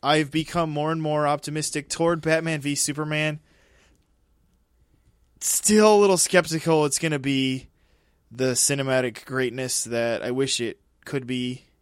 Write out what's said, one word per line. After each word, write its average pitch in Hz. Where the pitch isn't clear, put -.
I've 151
become 160
more 151
and 165
more 151
optimistic 147
toward 165
Batman 160
v 143
Superman. 151
Still 214
a 202
little 196
skeptical 160
it's 143
gonna 156
be 135
the 127
cinematic 131
greatness 127
that 117
I 123
wish 131
it 113
could 131
be. 123